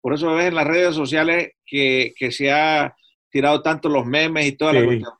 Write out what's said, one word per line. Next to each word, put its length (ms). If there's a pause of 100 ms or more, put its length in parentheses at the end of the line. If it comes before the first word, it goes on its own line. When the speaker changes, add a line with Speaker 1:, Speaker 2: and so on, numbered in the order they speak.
Speaker 1:
Por 140
eso 200
ves 120
en 80
las 120
redes 280
sociales 580 (140)
que, 500
que 140
se 220
ha 420 (360)
tirado 300
tanto 280
los 180
memes 400
y 60
toda 200
la 80
Speaker 2:
Sí. 60
Speaker 1:
cuestión. 340